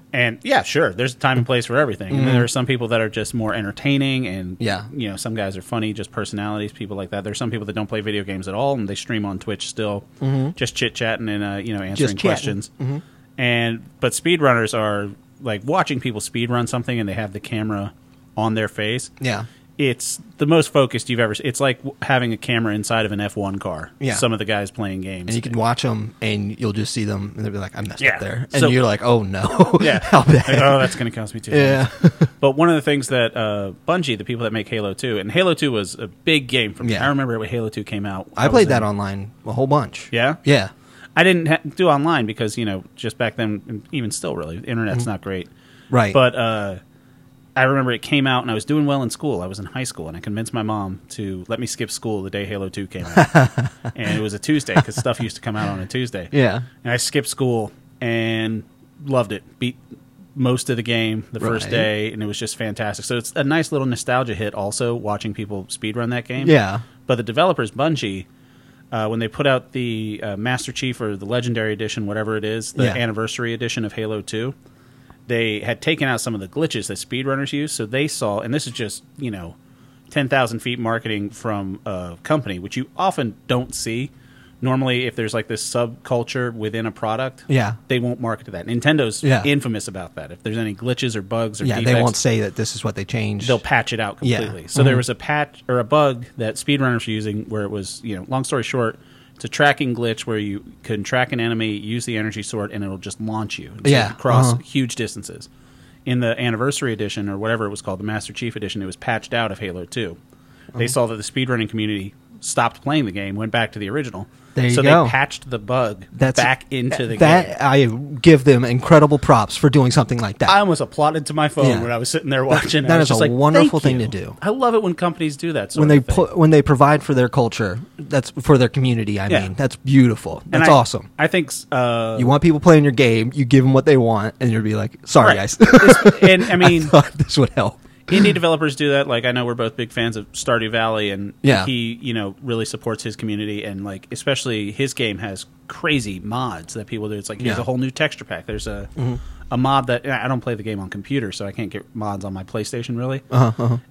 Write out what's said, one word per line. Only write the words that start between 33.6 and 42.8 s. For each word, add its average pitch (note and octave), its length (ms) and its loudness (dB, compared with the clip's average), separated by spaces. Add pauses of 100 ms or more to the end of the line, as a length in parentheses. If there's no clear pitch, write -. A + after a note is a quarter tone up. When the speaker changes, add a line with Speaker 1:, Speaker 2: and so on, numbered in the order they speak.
Speaker 1:
Bungie, B2+ 320 0
the G2+ 60 -8
people A#2 180 -6
that G#2+ 100 -2
make G#2+ 160 -4
Halo G#2 260 -4
two, A#2 220 -4
and G2+ 140 -4
Halo F3 240 2
two D3 160 -2
was G2+ 240 -4
a G#2+ 140 -10
big C#3+ 400 0
game A2+ 260 0
for - 80 -12
me. A#2 120 0
Speaker 2:
Yeah. A#2+ 100 -2
Speaker 1:
I C#3 60 2
remember C3 280 -2
when G#2+ 100 -6
Halo A2+ 200 -4
two G#2 160 -8
came G2+ 200 -6
out. G2 320 -8
Speaker 2:
I A#2+ 100 2
Speaker 1:
I - 20 4
Speaker 2:
played A#3 140 6
Speaker 1:
was F#3 80 4
Speaker 2:
that A#2 120 2
Speaker 1:
in G#2 60 -2
Speaker 2:
online G2+ 420 -6 (160)
a G#2+ 60 -6
whole C3+ 160 0
bunch. - 420 -2
Speaker 1:
Yeah? B2+ 320 0
Speaker 2:
Yeah. A#2+ 280 2 (460)
Speaker 1:
I D#3+ 60 4
didn't F3 240 4
ha-, D#3 120 2 (180)
do F3+ 120 2
online C#3+ 380 2
because, A2 320 -4
you A#2 60 -2
know, F#2+ 180 -4 (140)